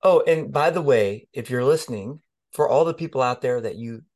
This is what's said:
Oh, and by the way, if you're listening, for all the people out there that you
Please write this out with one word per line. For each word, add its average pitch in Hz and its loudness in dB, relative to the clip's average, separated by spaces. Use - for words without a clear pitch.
Oh, 180 6
and 160 0
by 151 2
the 170 -4
way, 113 2
if 123 -10
you're 123 -2
listening, 127 -2
for 147 0
all 143 4
the 165 0
people 160 -6
out 123 -2
there 123 -2
that 107 -6
you 113 -12